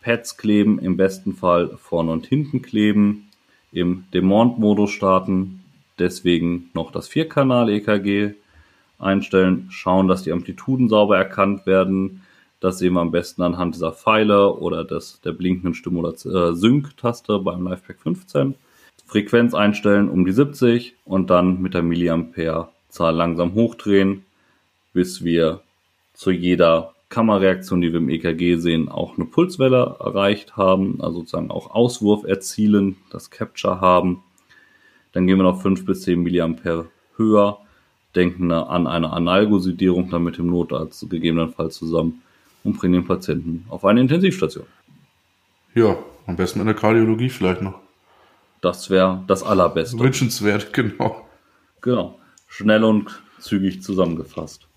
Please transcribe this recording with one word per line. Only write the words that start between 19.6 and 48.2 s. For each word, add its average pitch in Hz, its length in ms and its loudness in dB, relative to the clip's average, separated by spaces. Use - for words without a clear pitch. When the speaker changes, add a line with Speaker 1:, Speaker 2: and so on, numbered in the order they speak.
Speaker 1:
um 90 160 2
die 92 60 0
siebzig 120 640 0
und 92 240 -2
dann 90 320 4
mit 92 120 -6
der 87 100 0
Milliampere-Zahl 82 1300 -2
langsam 85 380 0
hochdrehen, 98 720 0
bis 90 300 -2
wir 85 380 0
zu - 180 -2
jeder 85 600 2
Kammerreaktion, 95 720 0
die 85 100 0
wir 85 80 -2
im 80 100 0
E 80 100 -2
K 85 140 -2
G 87 240 0
sehen, 82 320 -2
auch - 260 -8
eine 87 100 -4
Pulswelle 131 760 0
erreicht 98 580 -2
haben, 95 440 2
also 82 180 -6
sozusagen 82 320 -8
auch 82 200 -10
Auswurf 107 520 2
erzielen, 98 760 0
das - 180 -16
Capture 98 500 -6
haben. 90 440 2
Dann 92 140 2
gehen 95 100 4
wir 95 60 4
noch 92 180 2
fünf 95 240 0
bis 95 160 -4
zehn 87 220 0
Milliampere 82 640 -2
höher, 104 440 2
denken 90 360 0
an 82 360 -2
eine 82 240 -4
Analgosedierung 92 960 0
dann 85 140 -2
mit 82 140 -4
dem 85 100 -4
Notarzt - 600 -4
gegebenenfalls 82 680 -4
zusammen 82 460 -4
und 98 140 -4
bringen 90 180 0
den 90 120 0
Patienten 82 600 -6
auf - 160 -8
eine 110 160 4
Intensivstation. 151 640 0
Speaker 2:
Ja, 110 200 4
am 90 120 -6
besten 92 240 -2
in 104 40 -2
der 107 100 0
Kardiologie 113 540 2
vielleicht 92 320 -2
noch. 98 180 -8